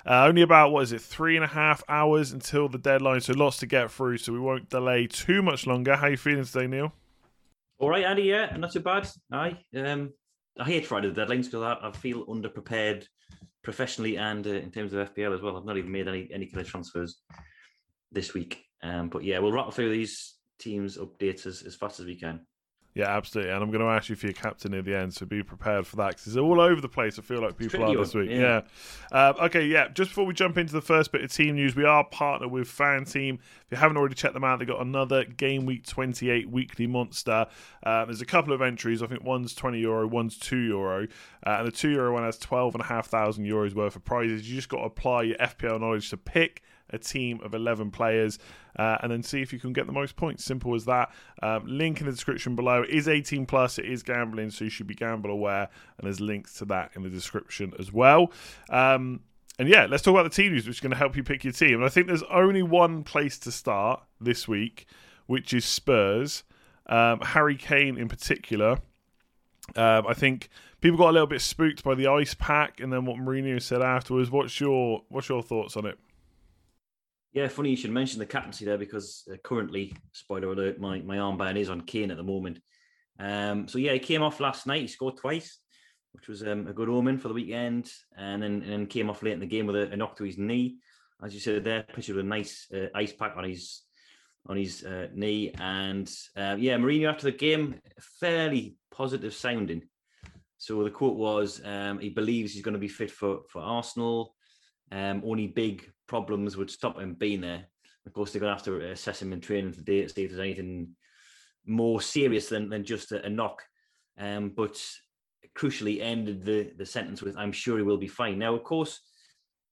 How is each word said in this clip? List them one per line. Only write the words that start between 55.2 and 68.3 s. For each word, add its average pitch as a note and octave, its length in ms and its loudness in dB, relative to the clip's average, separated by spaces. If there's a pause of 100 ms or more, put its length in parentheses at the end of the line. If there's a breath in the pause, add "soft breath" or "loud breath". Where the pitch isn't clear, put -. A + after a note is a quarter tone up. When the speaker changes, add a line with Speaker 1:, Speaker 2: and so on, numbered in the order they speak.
Speaker 1:
aware, G2+ 400 0 (300 soft breath)
and F#2+ 80 -6
there's G2 120 -4
links G#2 360 -4
to G#2 100 -10
that F#2+ 300 -2
in F#2+ 80 -10
the F#2 80 -8
description F#2 680 -8
as F#2+ 160 -10
well. C#3+ 380 10 (400 loud breath)
Um, C3 480 4 (400)
and C3 100 2
yeah, F#3 160 10
let's C#3 160 0
talk F#3 120 6
about F#3 100 8
the E3 80 -2
team G3+ 200 2
news, A#2+ 140 0
which A#2+ 120 -8
is - 20 -10
gonna C3 160 -2
help C#3 200 0
you C#3 80 -2
pick C#3 200 -4
your C3 100 -2
team. C#3+ 220 6
And A#2+ 100 4
I C3+ 40 4
think F3+ 180 6
there's F3 160 2
only F#3+ 400 6
one E3 400 6
place D3 360 -2
to A#2+ 120 -10
start A2 500 0 (180)
this A#2+ 280 0
week, G#2+ 400 -4 (400 soft breath)
which C3 260 -2
is B2 120 2
Spurs. A#2 800 2 (440 soft breath)
Um, A#2 320 6
Harry D3 360 4
Kane C#3 440 2
in A#2 80 -2
particular. A2+ 720 0 (960)